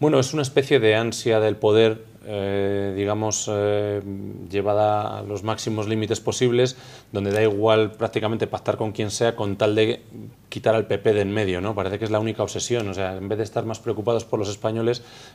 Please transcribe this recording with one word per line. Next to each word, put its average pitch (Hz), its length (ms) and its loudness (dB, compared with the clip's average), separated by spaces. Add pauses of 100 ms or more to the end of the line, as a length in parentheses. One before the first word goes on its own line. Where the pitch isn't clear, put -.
Bueno, 147 180 4
es 131 160 0
una 151 80 0
especie 135 380 2
de 110 160 6
ansia 113 440 0
del 107 160 2
poder, 110 480 4 (220)
eh, 98 680 -2
digamos, 104 560 -2
eh, 104 520 0 (480)
llevada 104 680 0
a 104 40 -8
los 101 220 -8
máximos 107 440 -2
límites 110 320 0
posibles, 127 560 2 (340)
donde 101 220 -2
da 107 100 2
igual 110 440 4
prácticamente 107 640 -2
pactar - 280 -4
con 110 140 -4
quien 104 220 -4
sea 117 240 0
con 101 180 -4
tal 107 220 2
de 110 260 2 (460)
quitar 110 260 2
al 110 120 2
P 101 120 -2
P 107 160 2
de 101 60 2
en 98 120 0
medio, 98 280 0
¿no? 104 140 -4
Parece 98 260 -4
que 113 40 -4
es 107 60 -4
la 107 80 2
única 110 240 -2
obsesión, 104 460 -2
o 95 60 -6
sea, 95 220 -4
en 98 120 -8
vez 104 100 -2
de 110 60 -2
estar 107 200 -6
más 110 140 -6
preocupados 110 460 -2
por 113 160 -4
los 98 80 -4
españoles, 113 560 -4 (300)